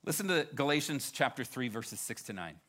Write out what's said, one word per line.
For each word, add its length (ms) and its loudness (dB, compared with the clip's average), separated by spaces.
Listen 220 0
to 260 4
Galatians 600 2
chapter 320 2
three, 240 -2
verses 320 -6
six 240 -8
to 80 -8
nine. 260 -8